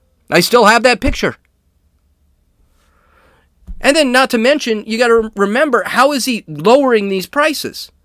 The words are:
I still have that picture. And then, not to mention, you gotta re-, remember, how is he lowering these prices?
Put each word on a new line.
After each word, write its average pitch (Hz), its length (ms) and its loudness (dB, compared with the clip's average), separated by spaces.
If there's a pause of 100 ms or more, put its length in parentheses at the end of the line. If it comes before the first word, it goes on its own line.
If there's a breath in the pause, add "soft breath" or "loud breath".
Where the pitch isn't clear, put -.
(300)
I 170 120 2
still 226 240 2
have 220 180 4
that 240 180 2
picture. 190 360 -2 (2500)
And 285 120 2
then, 294 160 2
not 254 180 0
to 247 80 -2
mention, 226 480 -2
you 220 140 -6
gotta 240 160 4
re-, 220 200 0
remember, 220 480 0
how 254 280 0
is 269 140 -4
he 233 220 -4
lowering 214 600 2
these 190 160 -4
prices? - 640 -6 (140)